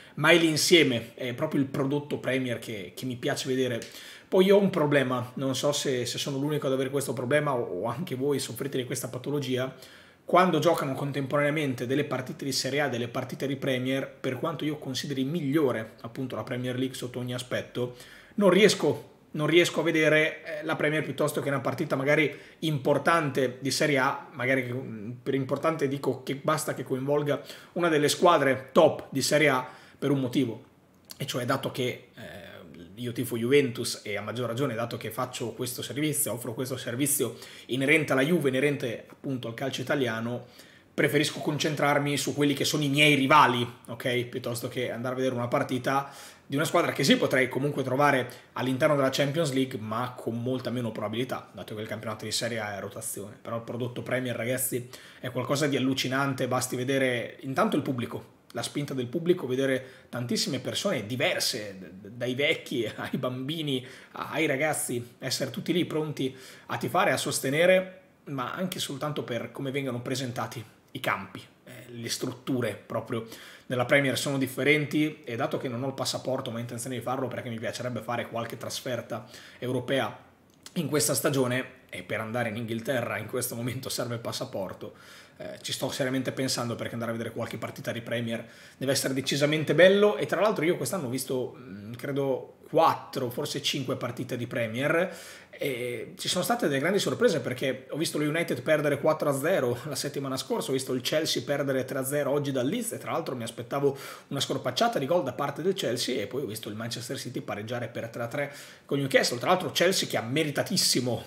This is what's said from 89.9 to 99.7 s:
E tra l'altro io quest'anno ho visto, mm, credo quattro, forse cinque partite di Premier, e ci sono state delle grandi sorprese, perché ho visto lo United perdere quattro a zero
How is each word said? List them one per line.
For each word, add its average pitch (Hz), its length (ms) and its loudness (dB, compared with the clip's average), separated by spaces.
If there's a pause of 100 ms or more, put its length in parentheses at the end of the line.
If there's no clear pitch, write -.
E 143 80 0
tra 170 160 0
l'altro 196 240 2
io 165 120 2
quest'anno 143 300 -4
ho - 20 -4
visto, 127 480 -4
mm, 104 360 -14
credo 139 640 -2 (120)
quattro, 139 600 2
forse 143 320 -4
cinque 131 340 -2
partite 123 400 -6
di 120 100 -4
Premier, 131 680 0 (440)
e 120 580 -6
ci - 100 -6
sono 180 160 0
state - 240 2
delle 139 120 2
grandi 180 200 2
sorprese, 151 400 4
perché 127 500 -2
ho 143 80 -6
visto 160 220 -2
lo 147 60 2
United 160 360 0
perdere 147 380 4
quattro 156 300 2
a 139 40 2
zero 131 520 2